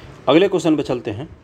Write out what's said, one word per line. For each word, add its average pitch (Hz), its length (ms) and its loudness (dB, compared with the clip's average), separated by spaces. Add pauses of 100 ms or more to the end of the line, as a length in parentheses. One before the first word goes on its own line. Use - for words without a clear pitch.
(300)
अगले 175 180 6
क्वेश्चन 170 280 0
पे 143 80 0
चलते 120 280 -6
हैं। 131 180 -10 (140)